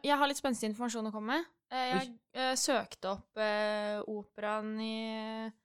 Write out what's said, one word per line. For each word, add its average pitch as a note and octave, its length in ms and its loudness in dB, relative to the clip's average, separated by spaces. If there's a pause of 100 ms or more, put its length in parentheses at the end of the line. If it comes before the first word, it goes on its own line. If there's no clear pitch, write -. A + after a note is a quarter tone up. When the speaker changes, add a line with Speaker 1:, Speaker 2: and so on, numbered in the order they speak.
Speaker 1:
jeg C#4+ 140 6
har C#4+ 100 6
litt C#4+ 100 0
spenstig A3+ 360 0
informasjon A3+ 340 -2
å G#3+ 40 -4
komme G#3+ 160 -6
med. D#4 180 2 (260)
Eh, B3+ 280 2
jeg, C4 100 -2
Speaker 2:
Oi. A3+ 100 -16 (200)
Speaker 1:
eh, C4 160 2
søkte A#3 560 2
opp, - 260 -8
eh, G#3 720 0
operaen G#3+ 720 -4
i A3 720 -4 (140)